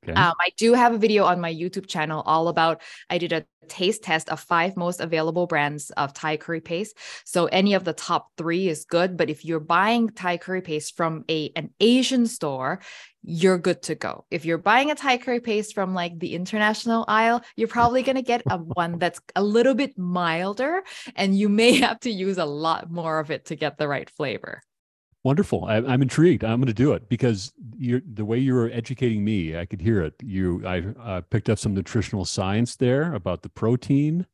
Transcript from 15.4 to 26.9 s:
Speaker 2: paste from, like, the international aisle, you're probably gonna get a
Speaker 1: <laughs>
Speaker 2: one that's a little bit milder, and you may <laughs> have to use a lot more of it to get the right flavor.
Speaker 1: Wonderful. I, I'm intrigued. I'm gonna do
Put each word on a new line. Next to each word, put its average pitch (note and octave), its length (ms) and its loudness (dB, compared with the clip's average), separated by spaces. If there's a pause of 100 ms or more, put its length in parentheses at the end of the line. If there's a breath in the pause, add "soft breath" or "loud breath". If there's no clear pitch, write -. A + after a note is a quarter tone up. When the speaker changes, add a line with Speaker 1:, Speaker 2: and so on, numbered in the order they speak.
Speaker 2:
paste G#3+ 340 -4
from, F#3 200 -2
like, F3 240 -4
the F3 160 -6
international G#3+ 720 0
aisle, A3+ 340 2 (140)
you're A3+ 120 0
probably A#3+ 340 2
gonna C4 180 0
get A#3+ 300 -2
a F#3+ 80 -2
Speaker 1:
<laughs> E3 240 -8
Speaker 2:
one E3+ 160 -2
that's E3+ 220 -2 (140)
a F#3 80 2
little A3+ 320 4
bit C4+ 220 -2
milder, F#3 880 -2 (340 loud breath)
and G3 200 2
you G#3 120 2
may A3+ 240 6
<laughs> B3+ 80 6
have A3+ 200 2
to A#3+ 100 -4
use F#3+ 260 -2
a F3 80 0
lot D#3 460 -2
more E3 280 -4
of D3+ 120 -4
it - 160 -6
to D#3+ 100 -8
get D3 220 -4
the D3+ 100 0
right C#3+ 220 -4
flavor. - 500 -6 (640)
Speaker 1:
Wonderful. C3 420 2
I, G#2+ 140 2
I'm B2+ 240 2
intrigued. C#3 420 4
I'm A2+ 160 0
gonna B2 140 0
do B2+ 180 4